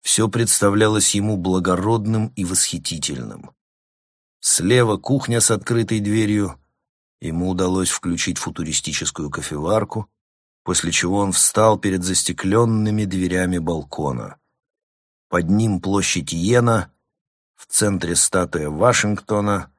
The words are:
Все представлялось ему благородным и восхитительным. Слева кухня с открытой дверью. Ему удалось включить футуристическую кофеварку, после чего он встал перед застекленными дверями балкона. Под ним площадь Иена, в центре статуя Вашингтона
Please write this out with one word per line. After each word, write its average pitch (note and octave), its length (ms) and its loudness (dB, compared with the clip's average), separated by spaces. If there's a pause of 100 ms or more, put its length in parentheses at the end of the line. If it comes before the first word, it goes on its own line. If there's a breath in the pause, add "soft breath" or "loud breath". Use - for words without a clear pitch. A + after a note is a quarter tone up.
Все - 260 2
представлялось G#2+ 840 2
ему G#2 220 0
благородным F#2+ 960 0
и F#2+ 100 -4
восхитительным. C#2+ 1080 -6 (880)
Слева A2 560 2
кухня A#2+ 440 0
с - 120 2
открытой A2 480 0
дверью. G#2 600 0 (600)
Ему E2+ 300 -4
удалось F#2 400 0
включить - 480 -4
футуристическую - 920 -6
кофеварку, F2+ 800 -4 (580)
после E2+ 240 -2
чего F#2 280 0
он G2 120 0
встал G#2+ 460 4
перед F#2+ 260 -2
застекленными G#2+ 1000 0
дверями F2+ 500 0
балкона. D2+ 800 -4 (920)
Под F2 180 0
ним G#2 320 2
площадь F#2 540 -2
Иена, A2+ 580 2 (640)
в - 100 -20
центре F#2 500 0
статуя E2+ 540 0
Вашингтона G#2 1120 0